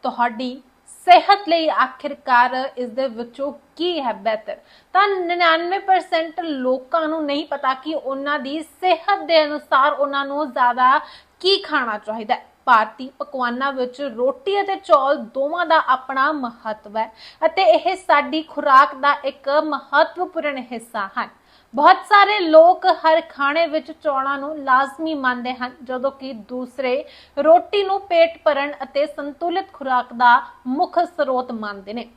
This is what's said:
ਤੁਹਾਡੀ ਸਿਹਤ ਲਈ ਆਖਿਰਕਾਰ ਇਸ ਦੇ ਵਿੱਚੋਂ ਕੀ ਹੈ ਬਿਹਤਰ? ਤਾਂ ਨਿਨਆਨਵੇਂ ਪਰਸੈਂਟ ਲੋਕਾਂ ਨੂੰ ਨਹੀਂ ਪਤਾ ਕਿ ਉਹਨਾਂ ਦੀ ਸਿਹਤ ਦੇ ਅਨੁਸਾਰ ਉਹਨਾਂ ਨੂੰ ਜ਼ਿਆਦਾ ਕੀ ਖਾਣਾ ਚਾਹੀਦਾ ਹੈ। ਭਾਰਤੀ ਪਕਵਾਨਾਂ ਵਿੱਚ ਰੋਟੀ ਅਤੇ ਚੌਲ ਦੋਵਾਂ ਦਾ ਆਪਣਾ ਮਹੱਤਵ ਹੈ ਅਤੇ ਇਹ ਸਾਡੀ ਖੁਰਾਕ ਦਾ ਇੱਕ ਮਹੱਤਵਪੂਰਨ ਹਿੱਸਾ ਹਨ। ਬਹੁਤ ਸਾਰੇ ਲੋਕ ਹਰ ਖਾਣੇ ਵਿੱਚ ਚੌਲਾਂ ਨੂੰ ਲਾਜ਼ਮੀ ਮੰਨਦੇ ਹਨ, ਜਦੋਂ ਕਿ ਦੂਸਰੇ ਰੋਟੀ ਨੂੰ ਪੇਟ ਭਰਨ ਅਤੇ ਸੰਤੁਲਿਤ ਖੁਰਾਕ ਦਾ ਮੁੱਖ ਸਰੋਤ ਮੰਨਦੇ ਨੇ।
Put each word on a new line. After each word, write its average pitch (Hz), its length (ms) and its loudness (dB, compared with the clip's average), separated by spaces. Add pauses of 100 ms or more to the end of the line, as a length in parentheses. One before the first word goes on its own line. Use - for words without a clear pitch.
ਤੁਹਾਡੀ 247 600 -6 (240)
ਸਿਹਤ 359 600 4
ਲਈ 320 200 0
ਆਖਿਰਕਾਰ 254 1080 0
ਇਸ 247 120 -6
ਦੇ 262 180 -4
ਵਿੱਚੋਂ 240 440 -10 (240)
ਕੀ 339 240 -4
ਹੈ 247 120 -4
ਬਿਹਤਰ? 208 440 -6 (360)
ਤਾਂ 392 160 4
ਨਿਨਆਨਵੇਂ 349 720 0
ਪਰਸੈਂਟ 330 600 -2
ਲੋਕਾਂ 269 680 -2
ਨੂੰ 320 160 -4
ਨਹੀਂ 285 220 -4
ਪਤਾ 269 280 -2
ਕਿ 311 200 -10
ਉਹਨਾਂ 277 440 -6
ਦੀ 277 240 -8
ਸਿਹਤ 359 600 -2
ਦੇ 311 220 2
ਅਨੁਸਾਰ 294 480 0
ਉਹਨਾਂ 277 320 -2
ਨੂੰ 277 280 -6
ਜ਼ਿਆਦਾ 254 460 2 (420)
ਕੀ 381 220 0
ਖਾਣਾ 247 360 -4
ਚਾਹੀਦਾ 220 360 -4
ਹੈ। - 120 -12 (180)
ਭਾਰਤੀ 233 540 2
ਪਕਵਾਨਾਂ 262 540 -4
ਵਿੱਚ 247 280 -6
ਰੋਟੀ 269 600 -4
ਅਤੇ 392 160 -2
ਚੌਲ 285 400 2
ਦੋਵਾਂ 277 500 -6
ਦਾ 320 200 2
ਆਪਣਾ 269 460 -2
ਮਹੱਤਵ 226 640 -10
ਹੈ 220 160 -6 (340)
ਅਤੇ 330 160 0
ਇਹ 339 340 2
ਸਾਡੀ 294 460 0
ਖੁਰਾਕ 294 520 4
ਦਾ 269 180 0
ਇੱਕ 277 360 -6
ਮਹੱਤਵਪੂਰਨ 302 1120 -2
ਹਿੱਸਾ 226 500 -10 (120)
ਹਨ। 214 80 -8 (460)
ਬਹੁਤ 311 220 6
ਸਾਰੇ 403 440 4
ਲੋਕ 339 460 6
ਹਰ 320 340 2
ਖਾਣੇ 311 460 -2
ਵਿੱਚ 302 260 -6
ਚੌਲਾਂ 277 460 -4
ਨੂੰ 294 200 -10
ਲਾਜ਼ਮੀ 277 560 0
ਮੰਨਦੇ 247 400 -4
ਹਨ, 247 180 -10 (120)
ਜਦੋਂ 254 260 -4
ਕਿ 269 220 -14
ਦੂਸਰੇ 254 720 -6 (340)
ਰੋਟੀ 359 460 4
ਨੂੰ 392 160 -4
ਪੇਟ 330 440 0
ਭਰਨ 285 280 0 (100)
ਅਤੇ 277 240 -4
ਸੰਤੁਲਿਤ 330 680 -8
ਖੁਰਾਕ 254 400 -4
ਦਾ 240 300 4 (240)
ਮੁੱਖ 330 320 -2
ਸਰੋਤ 262 540 -2
ਮੰਨਦੇ 202 400 -10
ਨੇ। 233 240 -10